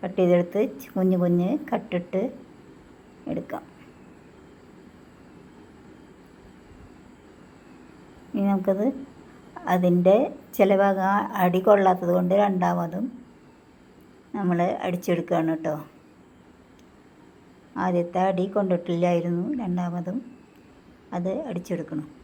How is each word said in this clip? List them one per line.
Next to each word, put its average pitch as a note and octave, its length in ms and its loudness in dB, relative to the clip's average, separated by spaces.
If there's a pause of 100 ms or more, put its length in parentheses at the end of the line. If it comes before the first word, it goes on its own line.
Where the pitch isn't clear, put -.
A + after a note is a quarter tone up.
കട്ട് F#3+ 160 -6
ചെയ്തെടുത്ത് F3 420 4 (180)
ചി-, - 140 -18
കുഞ്ഞ് F#3 280 2
കുഞ്ഞ് F3 280 2 (180)
കട്ടിട്ട് F3+ 540 -4 (1080)
എടുക്കാം. - 320 -10 (4000)
ഇനി G3 160 0
നമുക്കത് G3 360 0 (880)
അതിൻ്റെ F3+ 420 4 (420)
ചില F#3+ 120 4 (120)
ഭാഗം F#3+ 280 2 (340)
അടി F3+ 240 4
കൊള്ളാത്തത് F#3 500 4
കൊണ്ട് F3+ 160 2 (100)
രണ്ടാമതും F3+ 640 0 (1300)
നമ്മൾ F3+ 220 0 (260)
അടിച്ചെടുക്കുകയാണ് E3+ 720 -2
കേട്ടോ. D#3 200 -4 (2000)
ആദ്യത്തെ F3 460 0
അടി F#3 160 0 (100)
കൊണ്ടിട്ടില്ലായിരുന്നു, F3 920 0 (180)
രണ്ടാമതും F3+ 540 -4 (1000)
അത് F3+ 160 -4 (160)
അടിച്ചെടുക്കണം. D#3+ 580 -8 (160)